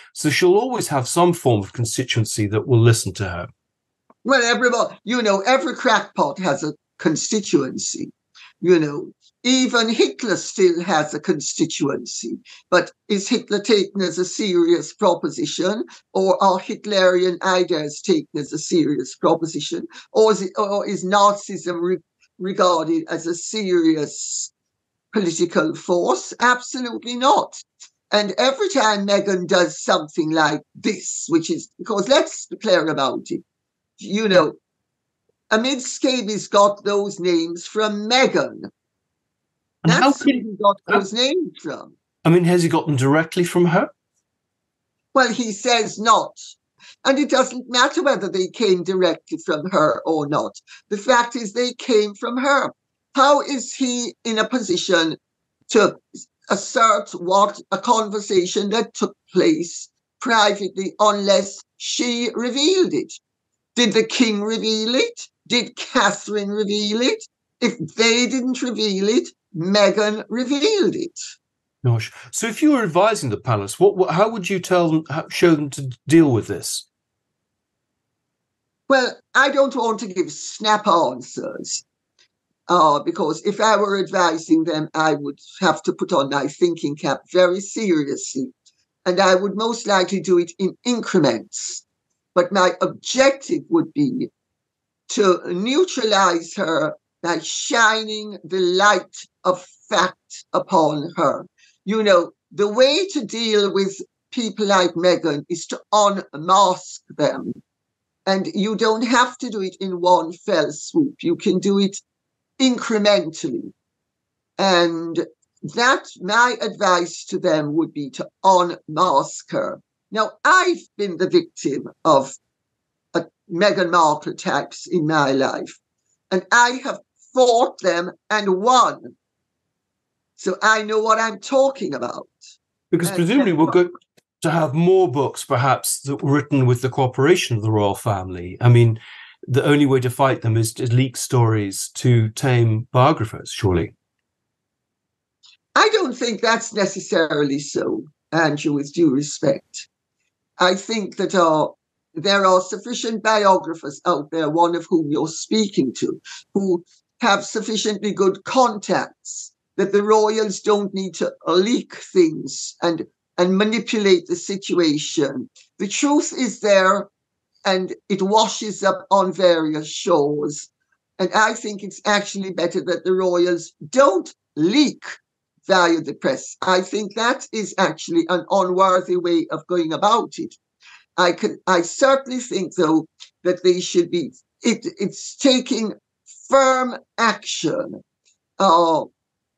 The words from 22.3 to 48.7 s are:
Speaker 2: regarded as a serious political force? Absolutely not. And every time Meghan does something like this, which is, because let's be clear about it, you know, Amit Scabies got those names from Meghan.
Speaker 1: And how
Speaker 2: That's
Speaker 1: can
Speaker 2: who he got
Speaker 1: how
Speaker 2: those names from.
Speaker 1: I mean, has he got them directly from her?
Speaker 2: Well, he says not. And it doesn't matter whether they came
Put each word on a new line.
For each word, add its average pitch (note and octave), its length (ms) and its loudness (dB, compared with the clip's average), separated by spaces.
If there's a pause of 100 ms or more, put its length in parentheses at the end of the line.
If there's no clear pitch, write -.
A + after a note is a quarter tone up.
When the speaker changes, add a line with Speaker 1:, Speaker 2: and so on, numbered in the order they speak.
Speaker 2:
regarded E3+ 720 0
as E3 160 -6
a E3+ 80 -2
serious E3 1200 -2 (580)
political E3+ 640 -2
force? F#3 640 -2
Absolutely B3 760 -4
not. - 440 0 (520)
And G3+ 260 -2
every C4+ 320 0
time G#3+ 380 0
Meghan F#3+ 400 0
does F3 340 0
something D#3 500 -2
like D#3 300 0 (140)
this, - 540 -6
which E3 200 -6
is, D3+ 180 -6 (120)
because G3+ 280 -6
let's - 380 0
be - 120 -16
clear F3 300 0
about C#3 440 -4
it, - 100 -8 (560)
you G#3+ 300 -2
know, F3+ 260 4 (1000)
Amit A#3+ 300 0
Scabies A3 680 -4
got G3+ 380 2
those G3+ 340 -2
names E3+ 480 -2
from G#3+ 420 -4
Meghan. F3+ 540 0 (1200)
Speaker 1:
And D#3+ 80 4
how C4+ 200 4
Speaker 2:
That's - 120 -2
Speaker 1:
can B3+ 160 2
Speaker 2:
who G#3+ 120 -10
he G3 40 -12
got G3+ 220 2 (100)
Speaker 1:
how G#3 120 2
Speaker 2:
those F#3+ 120 -6
names C4+ 500 -2
from. - 340 -12 (280)
Speaker 1:
I D#3+ 60 4
mean, F3 160 6
has F3 180 2
he E3 60 2
got D#3+ 180 0
them D3 80 0
directly D3+ 480 2
from F3 220 2
her? F#3 240 2 (1200)
Speaker 2:
Well, B3 180 2
he A3 200 -4
says A3+ 480 -2
not. G#3+ 380 2 (680)
And C4+ 140 2
it C#4+ 100 0
doesn't B3+ 400 0
matter B3 320 0
whether G#3 280 0
they F#3 180 -2
came F#3 360 0